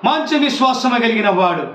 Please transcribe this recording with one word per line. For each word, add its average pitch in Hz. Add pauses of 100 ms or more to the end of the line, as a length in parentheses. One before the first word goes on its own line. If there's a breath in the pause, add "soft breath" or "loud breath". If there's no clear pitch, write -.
మంచి 302
విశ్వాసము 254
కలిగిన 214
వాడు. 175 (120)